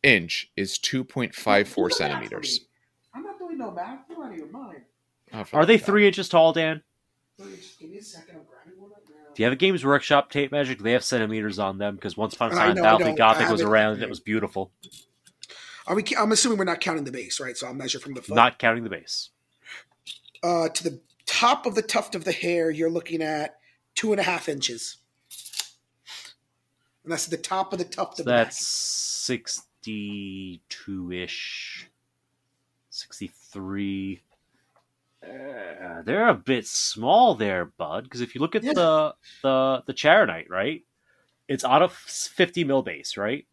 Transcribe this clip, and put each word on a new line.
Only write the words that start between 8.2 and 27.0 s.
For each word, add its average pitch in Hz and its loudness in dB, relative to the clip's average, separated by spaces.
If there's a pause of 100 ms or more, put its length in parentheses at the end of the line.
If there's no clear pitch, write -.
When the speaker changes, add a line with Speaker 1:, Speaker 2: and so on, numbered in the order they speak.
Speaker 2:
I'm 147 -20
grabbing 185 -20
one 196 -20
right - -20
now. - -20 (200)
Speaker 3:
Do 110 0
you - 4
have 127 4
a 135 -4
Games 185 2
Workshop 143 4
tape 143 0
measure? 139 0
They 110 0
have 123 4
centimeters 107 -2
on 95 -2
them, 101 -4
'cause 95 -8
once 104 -2
upon 117 0
a - -2
Speaker 2:
I - 2
Speaker 3:
time, - 4
Speaker 2:
know, 90 0
I 85 4
Speaker 3:
Battlefield 107 6
Speaker 2:
don't. 110 8
I 110 8
Speaker 3:
Gothic - 4
was 107 2
Speaker 2:
have 104 2
it. 104 4
Speaker 3:
around 107 4
and 104 -6
it - -6
was 95 -10
beautiful. 104 -4 (1120)
Speaker 2:
Are 180 -2
we 208 0
ca-, 247 -4
I'm 214 2
assuming 220 2
we're 190 0
not 170 -2
counting 160 -2
the 131 -8
base, - -8
right? 127 -10
So 127 -8
I'll 127 -12
measure 135 -6
from 139 -12
the 123 -10
foot. - -6
Speaker 3:
Not 117 6
counting 117 2
the 110 -8
base. - -10 (1120)
Speaker 2:
Uh, 170 2
to 170 -6
the 156 -6 (260)
top - 2
of 220 -2
the 214 2
tuft 214 -2
of 170 -6
the 185 -2
hair, 170 0
you're 160 0
looking 165 -4
at 156 -4 (360)
two 220 0
and 202 2
a 190 2
half 175 -2
inches. 131 -6 (2000)